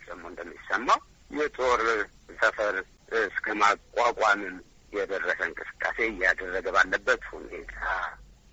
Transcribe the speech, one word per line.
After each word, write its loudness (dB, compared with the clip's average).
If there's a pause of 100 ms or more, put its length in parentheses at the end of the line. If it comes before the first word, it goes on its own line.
ደግሞ -14
እንደሚሰማው -2 (300)
የጦር 2 (540)
ሰፈር 2 (420)
እስከ 0
ማቋቋምም 2 (380)
የደረሰ -2
እንቅስቃሴ -6 (100)
እያደረገ -2
ባለበት 2
ሁኔታ -12 (760)